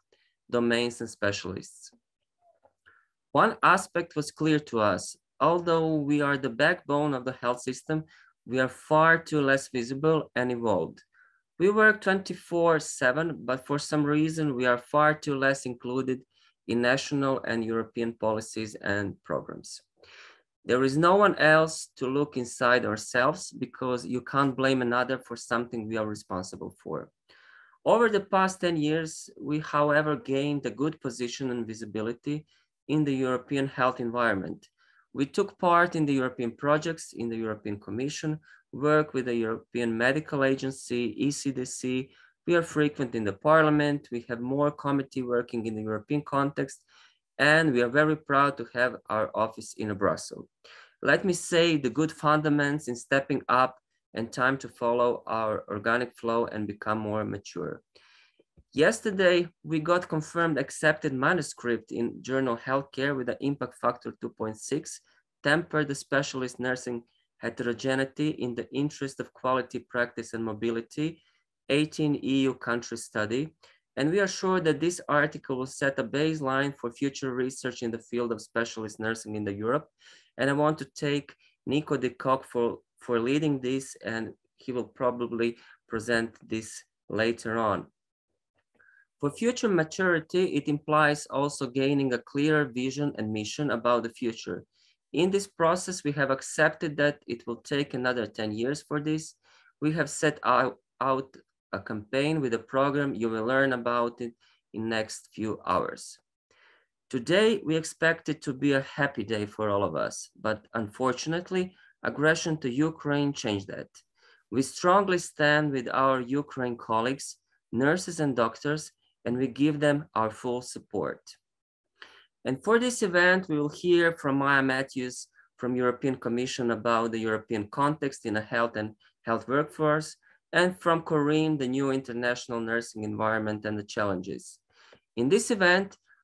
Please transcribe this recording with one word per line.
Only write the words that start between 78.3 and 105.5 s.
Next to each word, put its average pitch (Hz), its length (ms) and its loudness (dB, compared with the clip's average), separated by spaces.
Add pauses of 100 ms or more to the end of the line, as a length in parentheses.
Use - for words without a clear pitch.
of 107 100 -6
specialist 113 580 -6
nursing 110 360 -6
in 104 80 -4
the 101 100 -4
Europe. 113 360 -2 (480)
And 131 140 2
I - 20 2
want 151 240 2
to 139 180 -10
thank 143 400 -4 (300)
Nico 147 320 0
de 123 140 -2
Kock - 340 -2
for, 120 320 -2 (220)
for 120 200 -2
leading 143 400 0
this, 135 460 -4
and 113 280 -6 (240)
he - 140 -10
will 120 120 -2
probably 120 720 -2 (320)
present 113 460 -2 (120)
this 110 360 -8 (260)
later 113 480 -2
on. 104 300 0 (1300)
For 143 120 -2
future 240 360 0
maturity, 175 760 2 (100)
it 143 140 -2
implies 151 580 2
also 139 400 -2
gaining 135 480 2
a 117 60 0
clearer 147 460 2
vision 131 520 -2
and 107 160 -4
mission 107 380 -4
about 117 320 2
the 117 60 -6
future. 113 540 -6 (480)
In 180 200 2
this 196 160 -2
process, 180 560 -2
we 147 80 -2
have 143 180 0
accepted 151 680 0
that 147 280 0
it - 220 -8
will 117 80 -6
take 143 400 -4
another 123 320 -2
ten 110 240 -6
years 123 320 -4
for 151 180 -4
this. 156 320 -4 (480)
We 151 120 0
have 151 160 -2
set 151 340 0
out, 123 340 2 (240)
out 135 340 -2 (380)
a 98 60 -4
campaign 135 600 -2
with 123 120 0
a 117 60 0
program 139 560 0
you 113 140 0
will 113 160 -2
learn 131 280 2
about 120 480 -2
it 120 120 -8 (400)
in 110 140 -6
next 110 460 -4
few 107 320 -4